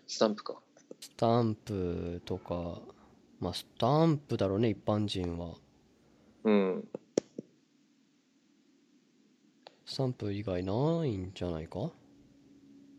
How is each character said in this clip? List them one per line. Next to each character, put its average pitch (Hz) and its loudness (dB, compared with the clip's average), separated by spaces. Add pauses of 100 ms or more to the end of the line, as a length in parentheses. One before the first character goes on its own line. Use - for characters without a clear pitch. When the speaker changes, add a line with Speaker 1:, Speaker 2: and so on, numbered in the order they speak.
Speaker 1:
ス - -8
タ 110 6
ン 104 0
プ 104 -12
か。 - -10 (400)
Speaker 2:
ス - -16
タ 117 4
ン 110 2
プ 87 -4
と 92 -6
か、 85 -6 (600)
ま 90 -2
あ、 - -6
ス - -10 (120)
タ 147 6
ン 156 6
プ 120 -6
だ 101 2
ろ 98 2
う - 2
ね、 117 6
一 98 0
般 104 2
人 90 -2
は。 85 -8 (920)
Speaker 1:
う 110 4
ん。 95 2 (3000)
Speaker 2:
ス - -12
タ 135 0
ン 127 -2
プ 104 -6
以 101 -4
外 90 0
な 147 2
い 110 -2
ん 95 -6
じ - -8
ゃ 87 -2
な 80 -4
い 82 -10
か？ 113 -6 (1080)